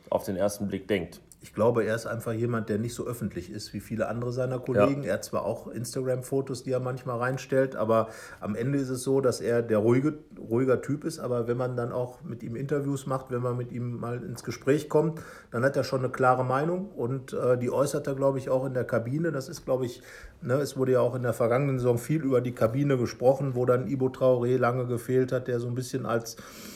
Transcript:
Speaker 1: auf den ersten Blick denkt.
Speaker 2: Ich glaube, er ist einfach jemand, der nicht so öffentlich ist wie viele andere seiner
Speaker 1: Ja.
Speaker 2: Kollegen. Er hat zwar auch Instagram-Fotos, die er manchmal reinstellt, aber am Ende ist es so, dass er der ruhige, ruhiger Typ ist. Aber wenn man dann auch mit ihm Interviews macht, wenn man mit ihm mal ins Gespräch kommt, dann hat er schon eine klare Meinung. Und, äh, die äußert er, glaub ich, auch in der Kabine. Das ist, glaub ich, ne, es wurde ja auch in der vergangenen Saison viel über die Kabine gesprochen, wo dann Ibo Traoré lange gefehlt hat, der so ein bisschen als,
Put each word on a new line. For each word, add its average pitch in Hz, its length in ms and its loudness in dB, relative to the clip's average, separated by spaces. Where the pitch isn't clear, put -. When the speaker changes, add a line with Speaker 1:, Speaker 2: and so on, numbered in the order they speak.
Speaker 1:
auf - 160 0
den 98 120 -4
ersten 101 300 0
Blick 95 220 -4
denkt. 90 320 -2
Speaker 2:
Ich - 140 -20
glaube, 113 300 4
er 110 100 0
ist 113 120 -4
einfach 117 260 -4
jemand, 113 360 -2
der 104 100 0
nicht 117 160 -4
so - 120 -6
öffentlich 104 460 -6
ist - 200 -12
wie 107 60 -8
viele 107 300 -4
andere 120 240 -4
seiner 127 240 -2
Speaker 1:
Ja. - 20 -8
Speaker 2:
Kollegen. 131 460 4
Er 95 100 -2
hat - 100 -4
zwar - 200 -4
auch 113 240 -4
Instagram-Fotos, 127 960 -4
die 131 80 -4
er 127 80 0
manchmal 127 380 -4
reinstellt, 131 580 0
aber 110 320 4
am 104 160 -4
Ende 135 220 0
ist 131 100 -2
es 127 160 -6
so, 135 160 4
dass 123 200 2
er 117 220 2
der 110 160 2
ruhige, 131 360 4
ruhiger 127 320 4
Typ 147 220 -2
ist. 160 160 -6
Aber 120 260 -2
wenn 120 100 0
man 127 200 -2
dann 120 160 -2
auch 123 320 -6
mit 120 180 -10
ihm 117 140 -8
Interviews 139 500 -2
macht, 131 240 -4
wenn 120 100 -2
man 123 160 -2
mit 120 140 -6
ihm 120 300 -6
mal 120 240 -4
ins 120 180 -10
Gespräch 147 460 0
kommt, 156 320 2
dann 120 120 0
hat 139 120 2
er 135 80 2
schon 131 160 -2
eine 127 100 -2
klare 127 340 4
Meinung. 165 460 0
Und, 127 440 -6
äh, 127 220 4
die 123 140 -2
äußert 139 380 0
er, 139 80 -4
glaub 139 200 2
ich, 131 140 -6
auch 131 160 2
in 131 80 -4
der 123 100 0
Kabine. 127 460 0
Das 139 180 -4
ist, 160 160 -12
glaub 131 200 0
ich, - 180 -8
ne, 123 120 0
es 139 220 -2
wurde 127 160 2
ja 123 80 6
auch 120 140 2
in 123 80 -4
der 117 120 0
vergangenen 127 440 2
Saison 123 200 2
viel 156 240 0
über 131 180 4
die 123 120 -2
Kabine 127 460 2
gesprochen, 127 560 2
wo 123 100 0
dann 123 220 4
Ibo 131 220 0
Traoré 127 500 4
lange 123 280 2
gefehlt 127 440 0
hat, 127 160 -2
der 120 140 -2
so 120 80 -4
ein 120 80 -4
bisschen 127 280 -4
als, 113 320 -2